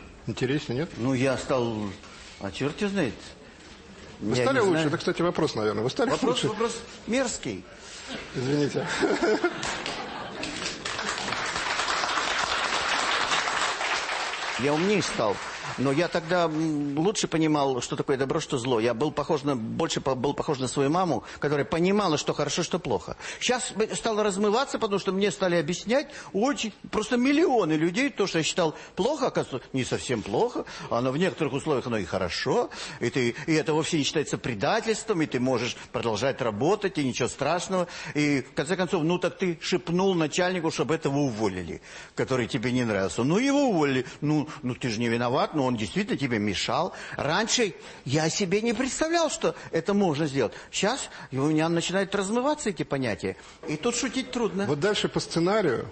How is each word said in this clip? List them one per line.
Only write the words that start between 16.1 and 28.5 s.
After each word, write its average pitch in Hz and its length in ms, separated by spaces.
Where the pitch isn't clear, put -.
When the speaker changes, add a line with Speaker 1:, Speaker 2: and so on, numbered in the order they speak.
Speaker 2:
м, 151 520
лучше 180 300
понимал, 147 540
что - 140
такое 143 220
добро, 135 240
что 156 160
зло. 120 220
Я 117 140
был 143 180
похож 147 320
на, 143 120
больше 117 460
по-, 135 140
был 139 180
похож 143 260
на 127 80
свою 139 220
маму, 160 340
которая 143 260
понимала, 180 520
что 151 160
хорошо, 147 300
что 180 140
плохо. 113 380
Щас 240 320
б-, 190 240
стало 214 260
размываться, 214 580
потому 202 200
что 190 140
мне 196 180
стали 175 240
объяснять 180 540
очень, 220 400
просто 214 260
миллионы 247 580
людей, 175 360
то, 196 180
что 170 120
я 156 40
считал 156 320